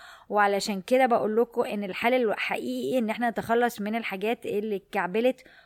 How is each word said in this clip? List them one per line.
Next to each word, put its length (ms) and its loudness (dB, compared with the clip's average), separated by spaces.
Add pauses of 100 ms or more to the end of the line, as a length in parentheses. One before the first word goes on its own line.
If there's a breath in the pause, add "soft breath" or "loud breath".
(300 loud breath)
وعلشان 520 2
كده 240 4
بقول 320 2
لكم 240 0
إن 220 -4
الحل 300 -2
الحقيقي 840 0
إن 120 0
إحنا 200 -2
نتخلص 520 0
من 140 -4
الحاجات 500 -4
اللي 300 -2
اتكعبلت 680 -2 (220 soft breath)